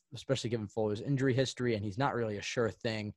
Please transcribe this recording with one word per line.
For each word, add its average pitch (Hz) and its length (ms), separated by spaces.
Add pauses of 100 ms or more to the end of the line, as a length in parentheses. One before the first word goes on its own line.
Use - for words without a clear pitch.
(160)
especially 120 340
given 110 180
Fuller's 107 340
injury 131 320
history, 123 420
and 104 100
he's 98 120
not 123 180
really 110 220
a - 40
sure 117 280
thing, 107 480